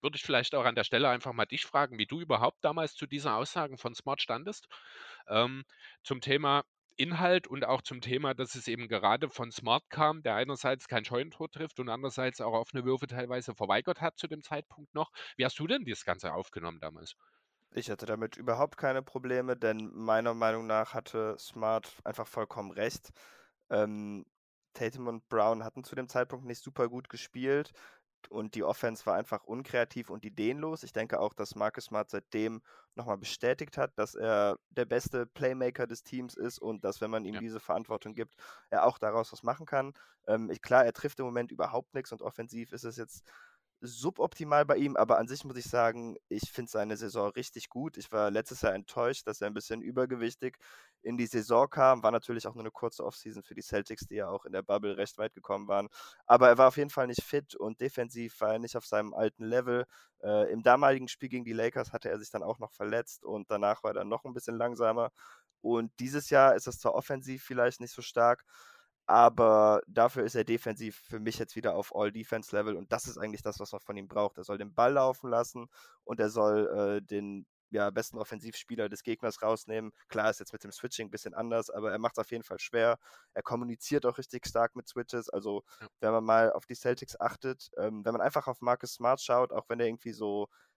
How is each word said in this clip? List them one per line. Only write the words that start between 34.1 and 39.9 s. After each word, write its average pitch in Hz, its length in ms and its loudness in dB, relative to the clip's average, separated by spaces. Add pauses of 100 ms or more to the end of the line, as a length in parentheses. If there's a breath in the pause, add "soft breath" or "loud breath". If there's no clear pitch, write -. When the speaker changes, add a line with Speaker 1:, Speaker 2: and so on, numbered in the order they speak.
Speaker 2:
er 104 420 2 (140)
der 123 120 0
beste 120 420 -2
Playmaker 127 640 -2
des 113 160 -8
Teams 127 320 -8
ist - 240 -6
und 107 240 -6
dass, 95 160 -2
wenn 110 120 -2
man 110 120 -2
ihm 104 120 -6
Speaker 1:
Ja. 101 40 -8
Speaker 2:
diese 110 220 -8
Verantwortung 107 520 -4
gibt, 90 220 -8 (360 loud breath)
er - 120 4
auch 127 140 6
daraus 110 340 -2
was - 120 -18
machen 139 220 -4
kann. 139 280 -2 (340 loud breath)